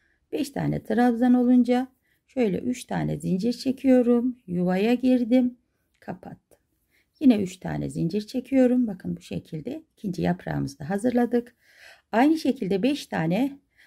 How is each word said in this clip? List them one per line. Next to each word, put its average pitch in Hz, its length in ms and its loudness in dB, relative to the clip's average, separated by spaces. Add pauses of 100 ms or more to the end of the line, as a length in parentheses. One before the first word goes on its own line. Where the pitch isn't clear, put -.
(320)
Beş - 180 -6
tane 151 320 -4
trabzan 240 520 2
olunca 247 540 2 (380)
şöyle 214 320 -2
üç - 260 -6
tane 156 340 -4
zincir 185 340 -2
çekiyorum. 247 920 2
Yuvaya 185 480 0
girdim. 247 640 2 (420)
Kapattım. - 600 -16 (600)
Yine 240 220 6
üç 185 140 -6
tane 147 340 -6
zincir 165 360 -4
çekiyorum. 254 600 2
Bakın 180 300 -8
bu 170 40 -20
şekilde 190 640 -10 (140)
ikinci 180 260 -8
yaprağımızı 151 560 -4
da 147 120 -10
hazırladık. 240 640 -2 (560)
Aynı 294 260 4
şekilde 196 440 -2
beş 285 240 -2
tane 202 520 -2 (280)